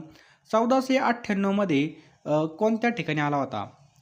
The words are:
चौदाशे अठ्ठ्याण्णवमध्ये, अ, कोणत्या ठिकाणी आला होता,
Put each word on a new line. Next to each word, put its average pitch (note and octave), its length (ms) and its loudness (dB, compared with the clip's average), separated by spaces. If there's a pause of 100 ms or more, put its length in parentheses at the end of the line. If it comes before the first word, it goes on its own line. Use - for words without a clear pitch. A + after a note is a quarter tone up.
(520)
चौदाशे B3+ 460 2
अठ्ठ्याण्णवमध्ये, G3 960 0 (320)
अ, D3+ 200 0
कोणत्या A3 440 0
ठिकाणी D#3+ 300 -2
आला D3 180 0
होता, G#2+ 320 -4 (320)